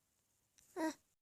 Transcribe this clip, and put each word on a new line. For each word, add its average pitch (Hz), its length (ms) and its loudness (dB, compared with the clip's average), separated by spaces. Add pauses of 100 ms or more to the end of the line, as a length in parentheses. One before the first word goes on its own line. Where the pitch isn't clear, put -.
(760)
Heh. 320 160 0 (300)